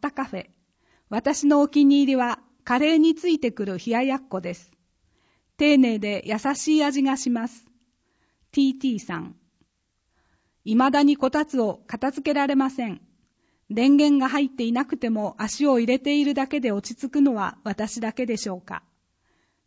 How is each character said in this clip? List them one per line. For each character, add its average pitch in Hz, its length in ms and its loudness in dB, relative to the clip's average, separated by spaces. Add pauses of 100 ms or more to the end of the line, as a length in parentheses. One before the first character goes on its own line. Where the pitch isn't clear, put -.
た 285 120 -6
カ 269 120 -8
フ 208 120 -14
ェ。 180 100 -12 (600)
私 254 400 -2
の 285 140 6
お 294 40 2
気 294 180 4
に 277 120 6
入 285 160 4
り - 20 2
は、 247 240 -2 (240)
カ 247 160 -2
レ 302 160 2
ー - 20 4
に 320 200 4
つ 349 120 -4
い 320 120 2
て 240 100 -2
く 208 160 -8
る 190 120 -6
冷 233 120 -8
や 233 140 0
や 269 140 -2
っ 269 100 -14
こ 185 120 -6
で 175 140 -10
す。 - 160 -20 (880)
丁 294 220 4
寧 233 200 4
で 208 280 -4
優 214 120 -4 (160)
し 311 220 0
い 302 80 4
味 285 180 -2
が 269 140 0
し 262 120 -6
ま 240 200 -2
す。 - 180 -18 (840)
テ - 80 0
ィ 269 160 4
ー 269 40 -16
テ 269 60 -4
ィ 254 80 0
ー 208 60 -4
さ 175 160 -10
ん。 - 180 -12 (1300)
未 254 280 2
だ 285 100 2
に 285 140 4
こ 269 120 -2
た 302 160 -2
つ 277 160 -4
を 214 280 -4
片 262 240 -6
付 294 180 -6
け - 20 0
ら 285 140 0
れ 277 80 0
ま 269 160 2
せ 247 180 -8
ん。 180 120 -10 (680)
電 254 260 4
源 285 240 4
が 262 80 0
入 285 160 0
っ 262 40 -2
て 262 140 -8
い 233 80 -2
な 247 160 -2
く 294 100 -6
て 240 140 -4
も 208 280 -4
足 214 280 -2
を 262 140 4
入 233 80 0
れ 254 100 2
て 285 220 0
い 294 40 2
る 285 100 0
だ 269 120 -2
け 294 140 -4
で 240 100 -2
落 202 240 -6
ち - 20 -20
着 262 180 -10
く 294 60 2
の 277 140 4
は 196 300 -6
私 220 360 -8
だ 220 120 -6
け 254 140 -6
で 220 100 -4
し - 120 -8
ょ 185 100 -10
う 175 40 -20
か。 - 220 -14 (840)